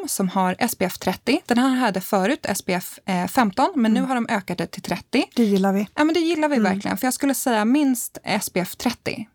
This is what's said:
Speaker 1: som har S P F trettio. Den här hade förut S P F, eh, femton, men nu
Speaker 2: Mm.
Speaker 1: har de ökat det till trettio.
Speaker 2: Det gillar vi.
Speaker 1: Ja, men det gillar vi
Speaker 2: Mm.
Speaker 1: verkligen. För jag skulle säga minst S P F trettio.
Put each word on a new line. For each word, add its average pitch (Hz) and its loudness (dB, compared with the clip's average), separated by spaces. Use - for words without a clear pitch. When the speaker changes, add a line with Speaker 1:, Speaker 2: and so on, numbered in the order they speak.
Speaker 1:
som 190 -2
har 185 0
S 240 -2
P 190 -2
F 185 -6
trettio. 240 -2
Den 233 2
här 262 4
hade 208 0
förut 202 0
S - -4
P 185 -4
F, - -6
eh, 185 0
femton, 269 2
men 220 4
nu 247 4
Speaker 2:
Mm. 262 0
Speaker 1:
har 269 0
de 233 -2
ökat 190 -4
det 170 -4
till - -14
trettio. - -2
Speaker 2:
Det 240 4
gillar 196 4
vi. 196 0
Speaker 1:
Ja, 294 2
men 320 2
det 359 -2
gillar 320 0
vi 294 0
Speaker 2:
Mm. 196 2
Speaker 1:
verkligen. 196 -4
För 262 -2
jag 247 0
skulle 277 0
säga 220 0
minst 262 2
S - -2
P 185 -2
F 185 -4
trettio. - -4